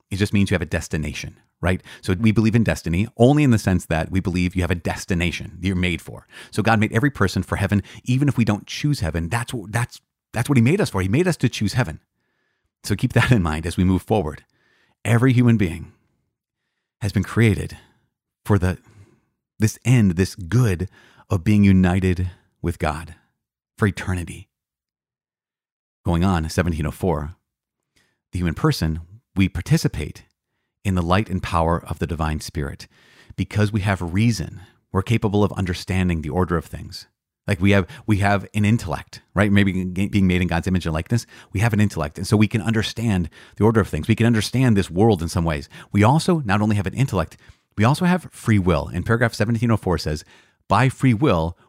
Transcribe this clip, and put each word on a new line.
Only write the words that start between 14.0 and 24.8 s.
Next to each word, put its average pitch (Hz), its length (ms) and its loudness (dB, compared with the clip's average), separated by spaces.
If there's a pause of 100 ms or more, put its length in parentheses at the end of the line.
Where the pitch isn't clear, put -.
forward. 80 420 -4 (600)
Every 117 280 2
human 120 240 4
being 85 360 -4 (1080)
has 101 120 -4
been 95 120 0
created 104 520 0 (680)
for 101 140 2
the, 90 200 -2 (800)
this - 260 0
end, 113 280 4
this 90 220 0
good 92 540 0 (400)
of 92 160 -2
being 104 180 6
united 92 680 4 (320)
with 85 160 -4
God 80 380 -6 (600)
for 110 100 0
eternity. 90 640 -6 (1600)